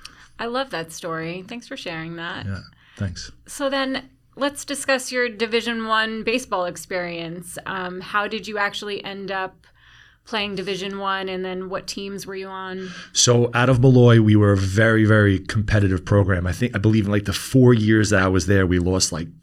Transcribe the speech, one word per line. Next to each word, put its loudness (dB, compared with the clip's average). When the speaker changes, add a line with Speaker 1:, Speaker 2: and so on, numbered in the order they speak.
Speaker 1:
I -6
love -6
that -8
story. -8
Thanks -14
for -12
sharing -10
that. -10
Speaker 2:
Yeah, -8
thanks. -8
Speaker 1:
So -4
then -4
let's -6
discuss -4
your -2
Division -4
One -2
baseball -2
experience. -8
Um, -8
how -4
did -8
you -8
actually -6
end -10
up -8
playing -4
Division -8
One, -4
and -6
then -8
what -10
teams -10
were -14
you -12
on? -10
Speaker 2:
So 4
out 2
of 4
Molloy, 8
we 6
were 6
a 4
very, 4
very 4
competitive 0
program. 2
I -2
think, -2
I 0
believe 4
in, -2
like, 0
the -4
four 6
years 4
that 4
I 4
was 2
there, 4
we 2
lost, 0
like, -8